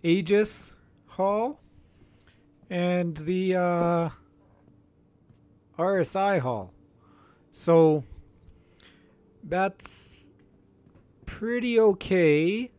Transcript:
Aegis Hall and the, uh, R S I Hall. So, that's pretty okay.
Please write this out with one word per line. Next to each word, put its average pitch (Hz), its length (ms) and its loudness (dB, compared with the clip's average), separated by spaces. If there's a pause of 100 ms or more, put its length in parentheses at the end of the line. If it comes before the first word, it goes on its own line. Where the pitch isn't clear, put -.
Aegis 196 720 0 (320)
Hall 214 520 -2 (1080)
and 180 480 -2
the, 185 380 -2
uh, 170 540 0 (1700)
R 190 220 0
S - 160 -4
I 196 240 0
Hall. 117 340 -6 (760)
So, 160 520 4 (1400)
that's - 880 -6 (920)
pretty 233 540 -2
okay. 190 1000 2